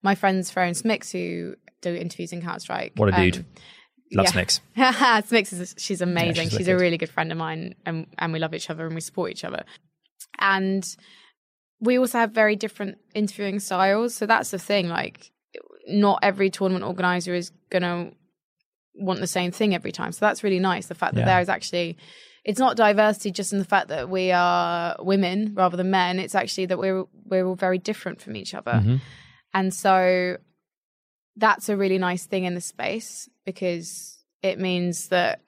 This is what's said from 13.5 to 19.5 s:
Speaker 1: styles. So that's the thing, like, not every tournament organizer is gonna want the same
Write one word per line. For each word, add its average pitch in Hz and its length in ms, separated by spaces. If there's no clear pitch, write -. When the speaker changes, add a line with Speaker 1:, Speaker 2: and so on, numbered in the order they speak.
Speaker 1:
styles. 196 560
So 220 120
that's - 260
the 190 80
thing, 196 280
like, - 440
not 202 340
every 196 280
tournament 185 340
organizer 180 500
is 175 160
gonna 175 420
want 185 260
the 190 60
same 180 240